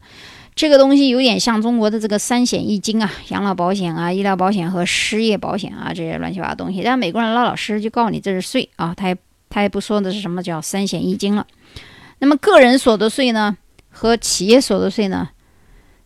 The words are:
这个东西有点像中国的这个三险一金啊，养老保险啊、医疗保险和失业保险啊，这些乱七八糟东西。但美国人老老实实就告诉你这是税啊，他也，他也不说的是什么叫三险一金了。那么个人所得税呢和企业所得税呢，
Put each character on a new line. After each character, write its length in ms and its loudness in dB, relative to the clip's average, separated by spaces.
这 160 0
个 80 8
东 180 6
西 120 4
有 120 2
点 180 2
像 220 0
中 180 0
国 120 2
的 100 -4
这 80 -4
个 100 0
三 260 0
险 220 -2
一 120 0
金 240 -2
啊， 100 -2
养 160 -4
老 100 0
保 200 0
险 200 -4
啊、 160 -4
医 120 -2
疗 120 0
保 160 0
险 200 -2
和 160 -2
失 360 -2
业 140 2
保 180 -6
险 200 -8
啊， 200 -10
这 80 -10
些 140 -6
乱 160 -8
七 80 -10
八 80 -6
糟 60 -6
东 180 -8
西。 100 -6
但 160 0
美 140 -2
国 80 -4
人 140 -2
老 100 2
老 100 -2
实 200 -6
实 80 -2
就 80 -4
告 140 -2
诉 60 -2
你 80 -4
这 140 -6
是 80 -2
税 260 -4
啊， 180 -6
他 140 -4
也， 80 -2
他 100 -4
也 80 2
不 100 -4
说 220 -2
的 100 -2
是 80 -4
什 120 -6
么 120 -6
叫 180 -6
三 260 -4
险 200 -4
一 80 0
金 200 -2
了。 120 -4
那 60 2
么 120 6
个 200 6
人 200 8
所 180 4
得 140 0
税 220 0
呢 240 0
和 260 0
企 300 -4
业 120 8
所 200 2
得 120 0
税 180 -2
呢， 200 -4